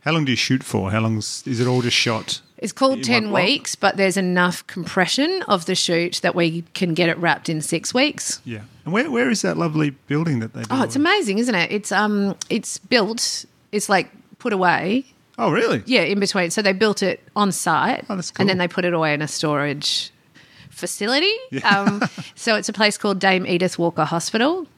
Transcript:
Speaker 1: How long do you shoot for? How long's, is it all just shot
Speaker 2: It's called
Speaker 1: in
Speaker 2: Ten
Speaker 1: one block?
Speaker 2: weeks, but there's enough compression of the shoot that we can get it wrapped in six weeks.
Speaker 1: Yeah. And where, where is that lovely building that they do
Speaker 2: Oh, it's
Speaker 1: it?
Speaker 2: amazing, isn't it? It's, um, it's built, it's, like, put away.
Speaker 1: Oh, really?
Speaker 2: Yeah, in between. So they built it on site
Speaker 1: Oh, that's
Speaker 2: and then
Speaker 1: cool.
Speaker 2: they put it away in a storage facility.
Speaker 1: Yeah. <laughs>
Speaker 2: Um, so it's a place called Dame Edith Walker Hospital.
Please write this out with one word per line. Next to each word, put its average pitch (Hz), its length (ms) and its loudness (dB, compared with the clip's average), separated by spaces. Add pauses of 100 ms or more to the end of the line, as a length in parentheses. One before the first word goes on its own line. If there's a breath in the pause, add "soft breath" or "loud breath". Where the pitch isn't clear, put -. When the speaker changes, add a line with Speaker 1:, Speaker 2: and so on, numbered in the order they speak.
Speaker 1:
How 151 120 -2
long 160 140 2
do 131 60 2
you 113 40 2
shoot 131 260 0
for? 95 280 -2
How 110 100 2
long's, 110 460 -2
is 123 140 -2
it 123 60 2
all 127 140 2
just 120 160 0
shot - 440 -2 (180)
Speaker 2:
It's - 140 -6
called 269 260 2
Speaker 1:
in - 60 -8
Speaker 2:
Ten 233 200 2
Speaker 1:
one 214 80 -4
block? 190 120 2
Speaker 2:
weeks, 262 300 -2
but - 220 0
there's 190 220 2
enough 180 480 2
compression 262 840 0
of 185 180 2
the 185 80 0
shoot 175 480 0
that 180 120 0
we 170 300 0 (100)
can 175 200 0
get 170 160 2
it 160 80 0
wrapped 170 320 0
in 156 120 -2
six 160 320 -4
weeks. - 500 0
Speaker 1:
Yeah. 110 160 -8 (240)
And 156 80 -4
where, 262 180 0
where 247 200 2
is 220 120 0
that 175 160 0
lovely 156 320 0 (180)
building 147 320 0
that 113 140 -6
they 123 80 -10
do 113 80 -8
Speaker 2:
Oh, 262 120 0
it's 226 140 -2
Speaker 1:
it? 269 40 2
Speaker 2:
amazing, 302 380 2
isn't 240 160 0
it? - 180 0
It's, 208 200 -4
um, 202 420 0 (160)
it's - 280 -4
built, 226 680 0 (280)
it's, 208 160 -2
like, 190 220 2 (280)
put 240 140 -4
away. 185 540 2 (320)
Speaker 1:
Oh, 226 120 2
really? 247 360 2
Speaker 2:
Yeah, 262 160 4
in 202 180 0
between. 185 300 0
So 220 100 -2
they 202 140 2
built 208 280 2
it 190 200 -2 (120)
on 208 160 2
site 165 600 0
Speaker 1:
Oh, 208 60 -4
that's 180 220 -8
Speaker 2:
and 185 100 4
then 185 80 2
Speaker 1:
cool. 180 80 0
Speaker 2:
they 175 40 -2
put 180 160 -4
it 175 80 0
away 160 220 2
in 147 80 -2
a 151 60 -4
storage 147 840 -2 (600 loud breath)
facility. 262 600 -2 (180)
Speaker 1:
Yeah. 135 140 -4
<laughs> 202 200 4
Speaker 2:
Um, 202 180 0 (320 loud breath)
so 220 220 0
it's 208 120 -4
a 214 40 -6
place 208 260 2
called 196 220 0
Dame 190 260 2
Edith 180 320 0
Walker 170 260 0
Hospital. 254 640 -2 (120)